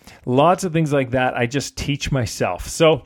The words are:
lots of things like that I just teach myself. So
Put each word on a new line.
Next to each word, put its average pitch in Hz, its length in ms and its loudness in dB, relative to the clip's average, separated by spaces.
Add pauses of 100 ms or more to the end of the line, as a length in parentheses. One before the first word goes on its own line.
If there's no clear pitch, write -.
(260)
lots 156 380 4
of 175 80 -4
things 156 220 0
like 131 180 0
that 127 240 0
I 120 120 0
just - 280 -6
teach - 340 -6
myself. 110 600 -4
So 160 360 2